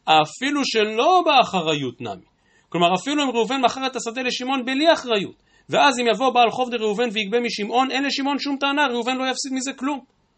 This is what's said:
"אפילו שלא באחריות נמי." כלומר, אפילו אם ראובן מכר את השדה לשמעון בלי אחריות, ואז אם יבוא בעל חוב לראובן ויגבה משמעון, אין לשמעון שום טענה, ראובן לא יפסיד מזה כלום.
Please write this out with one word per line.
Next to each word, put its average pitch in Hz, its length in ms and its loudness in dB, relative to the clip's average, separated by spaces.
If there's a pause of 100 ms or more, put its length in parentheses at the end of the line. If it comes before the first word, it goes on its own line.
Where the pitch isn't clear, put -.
"אפילו 247 600 2
שלא 233 600 2
באחריות 160 760 2
נמי." 101 260 -10 (420)
כלומר, 175 260 2
אפילו 285 280 -2
אם 262 80 0
ראובן 233 300 0
מכר 262 260 0
את 254 100 -6
השדה 233 260 -6
לשמעון 254 420 -4
בלי 277 280 2
אחריות, 214 500 -2 (260)
ואז 254 320 4
אם 240 140 0
יבוא 254 160 0
בעל 233 200 4
חוב 247 240 -4
לראובן 220 380 -2
ויגבה 214 280 -2
משמעון, 240 500 -2
אין 269 140 -2
לשמעון 277 340 -2
שום 285 220 -4
טענה, 277 260 0
ראובן 240 300 -2
לא 262 80 -4
יפסיד 262 280 -4
מזה 262 200 -6
כלום. 277 280 -6 (380)